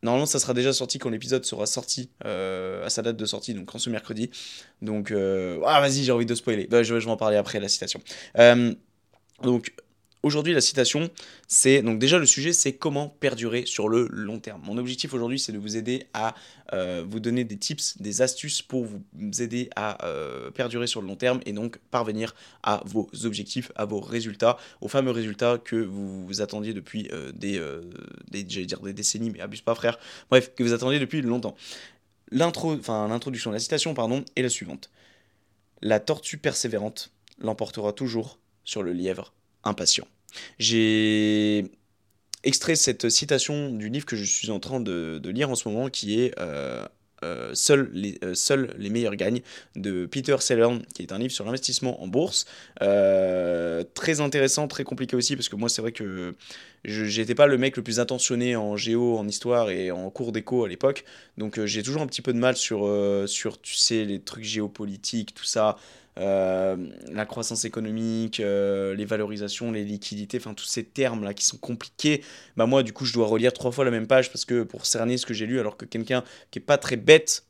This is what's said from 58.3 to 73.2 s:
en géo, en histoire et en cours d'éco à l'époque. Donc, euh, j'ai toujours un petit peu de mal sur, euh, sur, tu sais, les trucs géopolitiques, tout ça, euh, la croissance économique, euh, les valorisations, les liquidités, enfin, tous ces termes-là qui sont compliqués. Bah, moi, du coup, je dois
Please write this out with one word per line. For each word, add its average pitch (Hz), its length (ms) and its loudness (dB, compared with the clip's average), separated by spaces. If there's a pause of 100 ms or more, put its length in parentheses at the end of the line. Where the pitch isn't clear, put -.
en 104 200 -2
géo, 117 400 2
en 104 100 -2
histoire 117 440 0
et 92 200 -2
en 92 200 -6
cours 120 220 -6
d'éco 113 320 0
à 101 40 -4
l'époque. 131 360 0 (340)
Donc, 107 200 -6
euh, 107 60 -2
j'ai 104 180 -2
toujours 139 200 -4
un 147 40 -4
petit - 160 -8
peu 123 120 0
de 117 40 0
mal 123 200 2
sur, 104 280 -2
euh, 101 400 2
sur, - 360 -6
tu - 120 -10
sais, 113 300 2
les 101 160 -4
trucs - 240 -12
géopolitiques, 107 880 -4
tout - 100 -14
ça, 107 340 2 (400)
euh, 95 580 2 (360)
la 104 140 -4
croissance 113 380 -4
économique, 113 760 -2
euh, 101 540 0
les 104 100 -4
valorisations, 104 680 -4
les 107 120 -2
liquidités, 104 540 -6
enfin, 110 160 -10
tous - 100 -12
ces - 200 -4
termes-là 113 500 -2
qui - 100 -6
sont - 140 0
compliqués. 143 640 -2 (340)
Bah, 113 100 6
moi, 135 160 6
du 110 100 -2
coup, - 120 -10
je 127 80 -2
dois 117 140 4